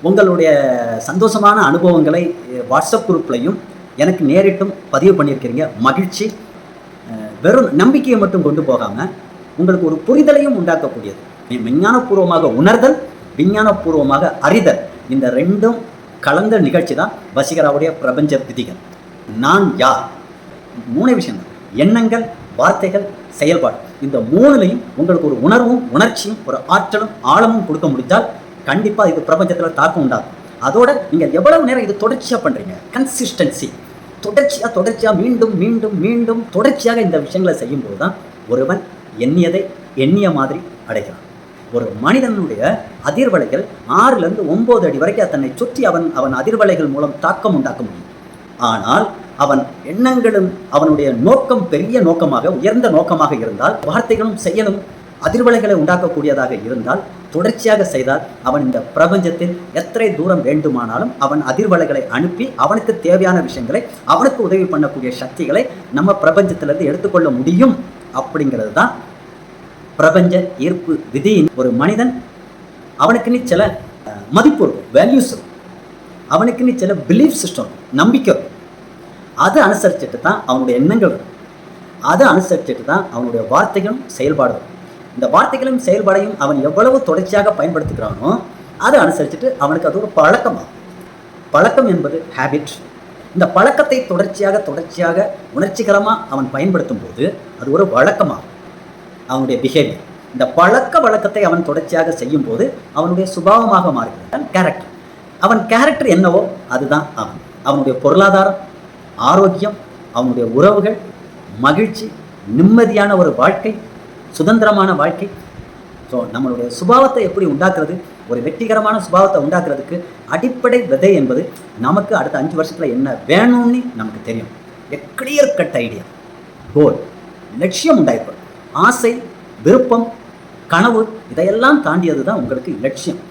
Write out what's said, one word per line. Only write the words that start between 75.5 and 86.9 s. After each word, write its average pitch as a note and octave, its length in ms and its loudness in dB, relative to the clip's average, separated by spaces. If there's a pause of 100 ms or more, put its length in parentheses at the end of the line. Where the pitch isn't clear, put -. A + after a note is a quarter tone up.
அவனுக்குன்னு A#3+ 460 2
சில F#3+ 180 0 (140)
பிலீஃப் A#3+ 320 4
சிஸ்டம் C3+ 260 -6
இருக்கும், - 260 -18
நம்பிக்கை G3 400 2
இருக்கும். - 200 -4 (840)
அதை G3 260 2
அனுசரிச்சுட்டு F#3+ 580 0
தான் G3+ 260 -2
அவனுடைய B2+ 320 0
எண்ணங்கள் F#3 320 2
இருக்கும், - 220 -10 (720)
அதை E3+ 240 4
அனுசரிச்சுட்டு F3+ 580 0
தான் D#3 280 0
அவனுடைய A#2+ 380 -4
வார்த்தைகளும் G3 560 0
செயல்பாடும் C#3 520 -2
இருக்கும். - 140 -18 (420)
இந்த B3 140 -2
வார்த்தைகளும் C4 560 2
செயல்பாடையும் G3+ 540 2
அவன் C#3+ 240 0
எவ்வளவு A3+ 400 2